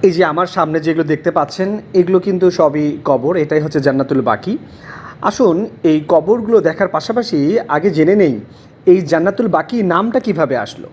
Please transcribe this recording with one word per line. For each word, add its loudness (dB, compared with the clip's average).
এই 4
যে 2
আমার -2
সামনে 0
যেগুলো 0
দেখতে -2
পাচ্ছেন, -4
এগুলো 4
কিন্তু 0
সবই 2
কবর। 0
এটাই 0
হচ্ছে -2
জান্নাতুল 0
বাকি। -2
আসুন 2
এই 0
কবরগুলো 2
দেখার -2
পাশাপাশি -4
আগে 0
জেনে 4
নেই 2
এই 6
জান্নাতুল 0
বাকি -2
নামটা 0
কিভাবে -2
আসলো। -16